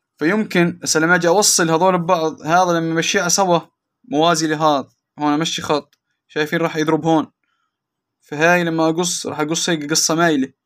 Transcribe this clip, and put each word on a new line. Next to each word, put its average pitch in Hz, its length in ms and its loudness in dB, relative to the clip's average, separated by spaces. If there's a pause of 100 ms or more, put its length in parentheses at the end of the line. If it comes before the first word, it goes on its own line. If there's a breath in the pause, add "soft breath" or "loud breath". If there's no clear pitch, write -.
(180)
فيمكن 175 680 0
هسه 151 160 0
لما 165 160 2
اجي 175 120 0
اوصل 180 420 2
هذول 180 280 2
ببعض، 160 440 -2
هذا 170 380 2
لما 165 120 -4
امشيها 170 380 -2
سوا 180 300 2 (440)
موازي 160 440 0
لهذا، 151 420 0 (300)
هون 147 140 0
امشي 165 280 -4
خط، - 340 -4 (320)
شايفين 156 320 -4
راح 160 160 -4
يضرب 156 300 0
هون. 160 260 0 (880)
فهاي 170 440 2
لما 160 260 0
اقص، 175 360 -4
راح 147 140 -6
اقص 156 300 -2
هيك 151 220 -4
قصة 160 240 0
مايلة. 151 380 0 (120)